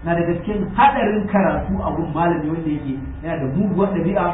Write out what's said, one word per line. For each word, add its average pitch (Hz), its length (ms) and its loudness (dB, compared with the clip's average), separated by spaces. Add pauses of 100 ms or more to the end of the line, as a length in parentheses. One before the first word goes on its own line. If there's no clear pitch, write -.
Na 165 120 -2
daga 170 200 2
cikin 202 400 -4
haɗarin 214 560 4
karatu 185 480 2
a 175 160 -2
gun 160 160 -2
malami 160 400 0
wanda 160 180 -4
yake 135 300 -4 (240)
yana 160 160 -4
da 135 160 -2
muguwar 196 400 2
ɗabi'a 180 380 0